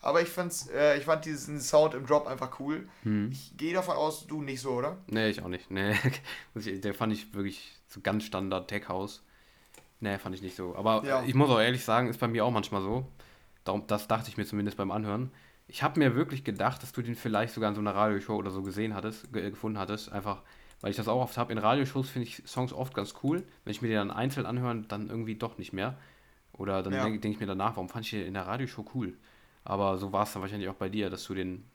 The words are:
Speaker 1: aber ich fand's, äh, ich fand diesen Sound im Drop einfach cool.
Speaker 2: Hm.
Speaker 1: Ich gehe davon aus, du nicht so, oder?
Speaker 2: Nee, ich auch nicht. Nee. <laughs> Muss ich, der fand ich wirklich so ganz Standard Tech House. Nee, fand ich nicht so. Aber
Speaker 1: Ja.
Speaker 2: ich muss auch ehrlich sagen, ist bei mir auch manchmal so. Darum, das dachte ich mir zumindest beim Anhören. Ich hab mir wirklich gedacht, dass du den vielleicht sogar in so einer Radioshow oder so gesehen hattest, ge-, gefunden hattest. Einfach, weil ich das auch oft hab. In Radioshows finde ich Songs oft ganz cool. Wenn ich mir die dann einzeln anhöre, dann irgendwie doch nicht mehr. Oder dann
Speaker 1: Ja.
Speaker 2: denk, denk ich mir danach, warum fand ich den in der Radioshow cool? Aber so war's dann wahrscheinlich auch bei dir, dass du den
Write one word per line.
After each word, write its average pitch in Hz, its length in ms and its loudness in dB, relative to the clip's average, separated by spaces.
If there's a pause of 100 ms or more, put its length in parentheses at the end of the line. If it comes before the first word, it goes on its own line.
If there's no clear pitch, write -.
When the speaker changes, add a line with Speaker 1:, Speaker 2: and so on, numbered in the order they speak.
Speaker 1:
aber 165 200 6
ich 170 80 2
fand's, 170 400 -4
äh, 147 280 6
ich 143 80 -4
fand 156 200 2
diesen 147 340 -6
Sound 156 340 6
im 135 120 -4
Drop 147 220 4
einfach 131 320 -6
cool. 156 280 -4 (160)
Speaker 2:
Hm. 107 280 2
Speaker 1:
Ich - 260 -12
gehe 160 160 0
davon 175 220 2
aus, 151 300 0
du 151 160 -6
nicht 135 200 -6
so, 131 100 -2
oder? 139 260 0 (100)
Speaker 2:
Nee, 110 220 2
ich 101 120 -2
auch 87 80 -8
nicht. 90 200 -6
Nee. 98 260 2 (300)
<laughs> - 280 -12
Muss 107 120 -6
ich, 98 160 -4
der 101 120 -2
fand 110 200 0
ich 107 200 -8
wirklich 98 400 -6 (140)
so - 140 -18
ganz 104 220 0
Standard 95 460 -2
Tech 104 200 -4
House. 95 340 -4 (760)
Nee, 98 180 -2
fand 95 180 -6
ich 92 60 -10
nicht 92 140 -8
so. 90 200 -6
Aber 110 300 2
Speaker 1:
Ja. 135 180 2
Speaker 2:
ich 123 120 0
muss 139 140 8
auch 120 100 8
ehrlich 123 240 4
sagen, 120 260 4
ist 117 100 -4
bei 123 80 2
mir 117 180 4
auch 123 60 4
manchmal 104 300 0
so. 117 240 0 (600)
Darum, 101 220 0
das 104 200 0
dachte 113 220 2
ich - 80 -10
mir 101 80 -2
zumindest 104 320 -2
beim 98 140 0
Anhören. 107 400 -2 (360)
Ich - 160 -6
hab - 140 2
mir 135 180 6
wirklich 135 280 0
gedacht, 107 380 0
dass - 120 -14
du 127 80 -6
den 117 140 -4
vielleicht 113 380 0
sogar 110 160 2
in 101 60 -2
so 107 60 -4
einer 104 140 0
Radioshow 104 400 2
oder 98 160 -2
so 95 120 -4
gesehen 104 320 -2
hattest, 104 380 -6
ge-, 95 160 -2
gefunden 107 300 -4
hattest. 104 320 -4
Einfach, 101 300 -4 (400)
weil 101 100 0
ich 98 60 -2
das 113 120 -2
auch 120 120 4
oft 120 160 -2
hab. 120 140 0
In 110 60 -2
Radioshows 131 520 4
finde 120 180 -4
ich - 200 -14
Songs 127 240 -2
oft 131 220 -4
ganz 104 200 -2 (100)
cool. 165 200 2 (220)
Wenn 104 60 -4
ich 104 100 -4
mir 120 80 0
die 110 60 4
dann 101 160 2
einzeln 131 340 0
anhöre, 123 300 0 (120)
dann 104 220 -6
irgendwie 113 260 -4
doch 113 220 -6
nicht - 160 -10
mehr. 110 240 -2 (560)
Oder 98 280 0
dann 95 120 0
Speaker 1:
Ja. - 100 0
Speaker 2:
denk, 107 180 0
denk 107 140 0
ich 107 60 -14
mir 107 60 -2
danach, 98 280 0
warum 92 140 -4
fand 113 160 -6
ich - 60 -8
den 101 140 -4
in 92 80 -6
der 95 140 -4
Radioshow 113 380 -4 (100)
cool? 113 180 -2 (500)
Aber 98 340 2
so 98 160 -4
war's 101 180 2
dann 98 100 -6
wahrscheinlich 98 280 -4
auch 95 60 -8
bei 98 120 -4
dir, 101 220 0
dass 92 160 -8
du 95 100 -6
den 92 400 -4